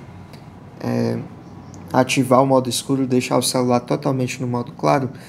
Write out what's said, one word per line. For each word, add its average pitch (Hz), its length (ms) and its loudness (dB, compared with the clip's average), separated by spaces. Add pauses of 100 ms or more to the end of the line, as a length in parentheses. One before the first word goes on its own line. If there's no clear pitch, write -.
(800)
é, 117 400 -2 (760)
ativar 127 480 4
o 139 40 6
modo 131 240 2
escuro, 135 360 -2
deixar 127 320 0
o 123 60 2
celular 123 380 2
totalmente 131 600 -2
no 127 60 -4
modo 120 240 -4
claro 143 380 0 (200)